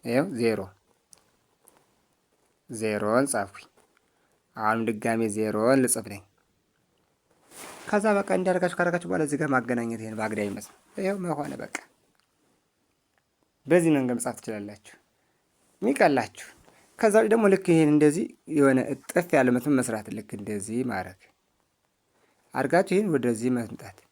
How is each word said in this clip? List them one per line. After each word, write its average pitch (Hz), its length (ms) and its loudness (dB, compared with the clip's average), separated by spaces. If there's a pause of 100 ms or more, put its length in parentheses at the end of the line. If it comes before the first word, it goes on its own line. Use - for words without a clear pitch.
ይኸው 127 300 0
ዜሮ፣ 113 260 0 (2000)
ዜሮን 110 580 0
ጻፍኩኝ። 101 400 -6 (880)
አሁንም 110 300 0
ድጋሜ 113 440 -2
ዜሮን 107 500 2
ልጽፍ 117 280 0
ነኝ። 101 140 -16 (1600)
ከዛ 208 280 0
በቃ 196 180 0
እንዲያደርጋችሁ 180 460 0
ካረጋችሁ 175 300 -2
በኋላ 175 160 -2
እዚህ 143 140 -4
ጋር 151 120 -2
ማገናኘት 117 500 -2
ይሄን 110 160 -12
በአግዳሚ 107 340 -4
መስመር 101 260 -12 (200)
ይኸው 196 240 -4
መሆነ 147 380 -6
በቃ - 180 -14 (1900)
በዚህ 165 260 4
መንገድ 131 240 2
መጻፍ 117 200 -6
ትችላላችሁ 104 600 -14 (880)
የሚቀላችሁ። 175 640 2 (520)
ከዛ 214 160 4
ውጭ 220 140 6
ደግሞ 220 180 4
ልክ 190 200 4
ይሄን 160 220 6
እንደዚህ 151 360 4 (240)
የሆነ 139 300 4 (100)
እጥፍ 170 420 -4
ያለ 131 200 4
መስመር 123 240 0
መስራት፣ 113 340 -4
ልክ 107 240 -12
እንደዚህ 104 520 -6
ማድረግ 92 340 -8 (1300)
አድርጋችሁ 160 400 0
ይሄን 202 160 0
ወደዚህ 120 440 0
መምጣት። - 440 -8 (140)